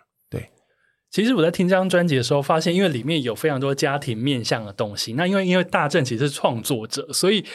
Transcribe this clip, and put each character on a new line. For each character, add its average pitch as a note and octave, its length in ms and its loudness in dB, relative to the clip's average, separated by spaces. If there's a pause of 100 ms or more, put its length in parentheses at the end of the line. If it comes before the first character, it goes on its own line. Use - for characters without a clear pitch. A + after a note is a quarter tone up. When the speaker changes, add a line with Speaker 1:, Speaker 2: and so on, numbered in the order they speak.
(300)
Speaker 1:
对。 - 180 -10 (600)
Speaker 2:
其 G3+ 140 0
实 B3+ 100 4
我 A#3 80 4
在 F3 80 4
听 F3 160 0
这 F#3 80 4
张 F#3 140 2
专 F3 180 4
辑 D3 100 2
的 B2+ 60 2
时 C3+ 120 0
候， C#3+ 80 2
发 D#3+ 180 2
现 E3+ 140 0
因 F#3 80 4
为 F#3+ 80 4
里 B2 120 -4
面 D3+ 200 -2
有 A#2+ 120 -2
非 D#3 140 -2
常 C#3+ 100 0
多 C#3 160 0
家 C#3+ 240 0
庭 C3+ 200 -4
面 B2 260 -2
向 A#2+ 220 -2
的 G2+ 80 -12
东 G#2 200 -4
西， A2+ 200 -6
那 E3 120 0
因 F#3+ 80 0
为， F#3+ 120 2
因 F3+ 100 4
为 F#3 80 4
大 F3 240 0
正 D#3 160 2
其 A#2+ 140 -4
实 C#3+ 100 0
是 C#3 60 -6
创 B2+ 280 -6
作 A2 240 -4
者， - 280 -8
所 F#3 180 2
以 G#3+ 100 0 (120)